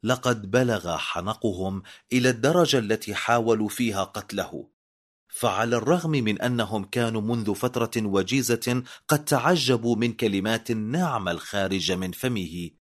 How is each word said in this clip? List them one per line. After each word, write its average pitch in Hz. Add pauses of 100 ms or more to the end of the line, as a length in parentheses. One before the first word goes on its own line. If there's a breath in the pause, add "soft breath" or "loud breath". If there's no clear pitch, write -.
لقد 117
بلغ 104
حنقهم 95 (300 loud breath)
إلى 127
الدرجة 143
التي 107
حاولوا 113
فيها 98
قتله، 92 (600)
فعلى 117
الرغم 160
من 113
أنهم 110
كانوا 113
منذ 107
فترة 120
وجيزة 117 (260 loud breath)
قد 147
تعجبوا 127
من 117
كلمات 110
النعمة 113
الخارجة 95
من 92
فمه 87 (100)